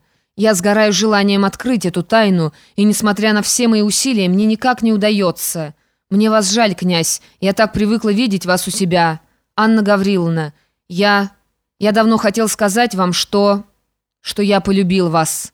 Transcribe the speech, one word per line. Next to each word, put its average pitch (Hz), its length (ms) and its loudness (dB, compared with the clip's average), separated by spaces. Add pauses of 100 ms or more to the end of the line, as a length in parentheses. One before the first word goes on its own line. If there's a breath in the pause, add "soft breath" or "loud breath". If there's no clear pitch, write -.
(360)
Я 214 180 2
сгораю 208 380 2
желанием 202 520 2
открыть 233 420 -2
эту 175 160 -4
тайну, 190 500 2 (220 soft breath)
и, 202 80 0
несмотря 208 500 0
на 208 80 0
все 233 280 0
мои 214 140 2
усилия, 208 460 0
мне 196 180 2
никак 240 360 0
не 226 100 2
удается. 190 840 -2 (360)
Мне 208 180 2
вас 214 220 0
жаль, 214 240 0
князь, 175 480 -2 (180 soft breath)
я 190 120 0
так 214 200 0
привыкла 214 400 0
видеть 196 320 -2
вас 180 220 -2
у 185 60 -8
себя. 170 480 0 (360)
Анна 220 260 2
Гавриловна, 185 720 0 (360)
я... 202 420 0 (480)
я 208 140 0
давно 220 240 2
хотел 220 320 0
сказать 214 480 -2
вам, 180 160 0
что... 202 520 0 (560)
что - 220 -6
я 202 180 2
полюбил 190 480 0
вас». 160 460 -4